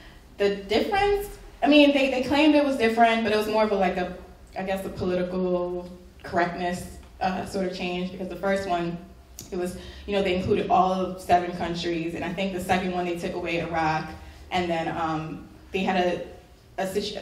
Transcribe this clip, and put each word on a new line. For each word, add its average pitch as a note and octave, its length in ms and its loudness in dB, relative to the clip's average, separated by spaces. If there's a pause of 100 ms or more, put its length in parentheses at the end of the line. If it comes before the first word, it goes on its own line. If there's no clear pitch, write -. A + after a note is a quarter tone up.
(380)
the G3+ 160 2
difference, G4+ 720 2 (340)
I - 60 2
mean, C#4+ 260 8
they, C4 200 2
they B3+ 100 0
claimed D4 320 6
it C#4+ 100 6
was C4+ 120 0
different, A3+ 480 4
but G#3+ 80 2
it G#3+ 40 4
was G#3+ 120 0
more G#3+ 160 4
of G#3 80 0
a, - 20 2
like, F#3 220 2
a, F3+ 200 -4 (400)
I F#3+ 60 -6
guess, F#3+ 220 -4
a F#3 40 -6
political F3+ 1040 -2 (320)
correctness, F3 760 -4 (220)
uh, F#3+ 240 -2
sort F#3+ 220 -4
of F3+ 100 -6
change, F3+ 360 -4
because F3+ 160 -8
the F3 80 -10
first G3 320 0
one, E3+ 300 -2 (520)
it G3 60 -6
was, F3+ 200 -4 (300)
you G3+ 60 -6
know, G3 100 2
they F#3 140 0
included G3 340 0
all F#3 220 4
of F#3 280 -4
seven F3 360 2
countries, E3+ 580 -4
and D#3+ 100 -6
I F#3 80 -4
think G3 200 -2
the F3+ 80 -4
second F#3 320 0
one F3+ 120 -2
they E3+ 140 -4
took F3+ 160 -6
away E3+ 260 -4
Iraq, D#3+ 480 -2 (420)
and F#3 200 0
then, E3 260 -2
um, D#3+ 520 -4 (240)
they F#3+ 80 0
had F#3+ 160 0
a, - 840 -4
a F#3+ 40 -2
situ-, G3 360 -4